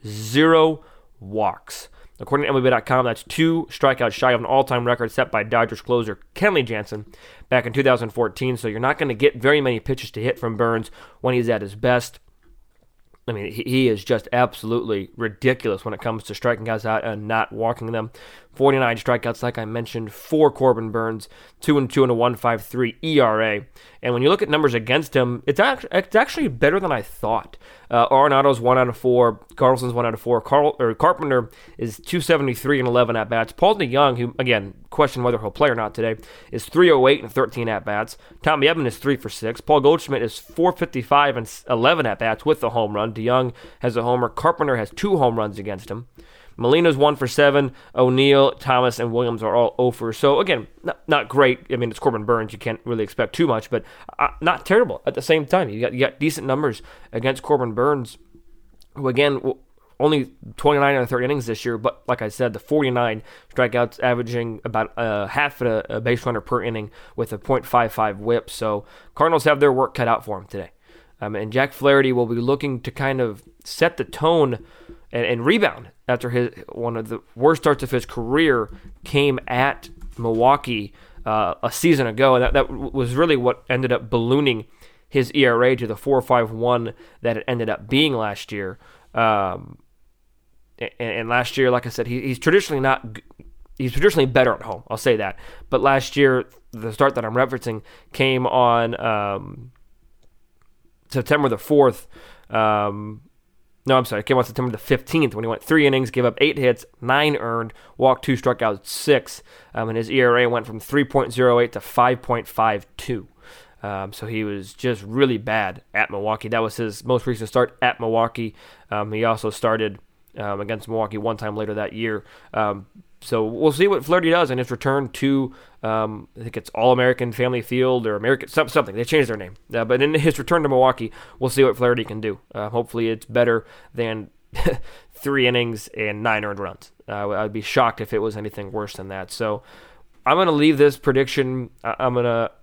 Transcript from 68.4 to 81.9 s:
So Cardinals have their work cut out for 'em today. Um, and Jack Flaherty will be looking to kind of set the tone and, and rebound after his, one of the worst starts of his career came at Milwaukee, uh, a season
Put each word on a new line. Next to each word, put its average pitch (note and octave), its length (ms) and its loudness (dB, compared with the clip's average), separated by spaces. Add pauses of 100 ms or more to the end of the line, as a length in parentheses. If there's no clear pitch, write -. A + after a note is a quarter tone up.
So G#2+ 340 -4 (300)
Cardinals D#3+ 300 2
have D3 160 4
their C#3+ 120 6
work B2+ 220 0
cut A#2+ 140 -2
out A2+ 160 0
for G#2 140 -8
'em F#2+ 80 -18
today. F#2+ 260 -12 (480)
Um, G#2 160 -8
and G#2+ 160 -8
Jack C3 200 0
Flaherty C3+ 400 4
will A#2+ 140 2
be A#2 140 -4
looking C3+ 400 -2
to - 100 -10
kind C3+ 300 -4
of A2 240 -4 (180)
set - 340 -2
the B2+ 80 -4
tone D3+ 600 0 (460)
and, A#2 140 -4
and A#2 200 -2
rebound D#3 460 0 (160)
after B2 240 -2
his, B2 200 -2 (200)
one A#2 260 -6
of A2 120 -8
the A2+ 120 -8 (140)
worst C#3+ 280 4
starts C#3+ 200 2
of C3 80 -8
his B2 160 -2
career B2 640 0 (340)
came C#3+ 440 0
at B2+ 420 -2 (260)
Milwaukee, A#2 800 0 (320)
uh, G#2+ 360 0
a A#2 100 -2
season D3 340 2